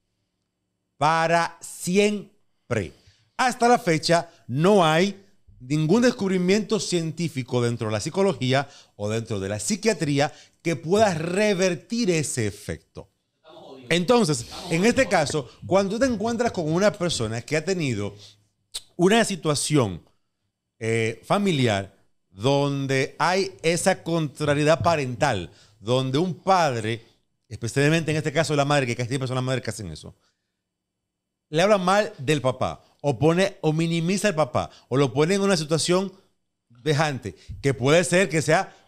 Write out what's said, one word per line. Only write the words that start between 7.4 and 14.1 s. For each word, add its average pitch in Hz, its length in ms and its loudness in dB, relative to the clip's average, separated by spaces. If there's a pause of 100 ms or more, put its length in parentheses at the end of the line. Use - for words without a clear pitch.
dentro 120 260 -2
de 107 60 -4
la 107 60 -2
psicología 143 680 -2 (260)
o 104 140 -6
dentro 110 320 -4
de 95 80 -4
la 104 100 -4
psiquiatría 156 720 -2 (300)
que 165 160 -2
pueda 190 360 2
revertir 185 1000 -2
ese 139 360 -2
efecto. - 600 -12 (800)
Entonces, 170 560 2 (240)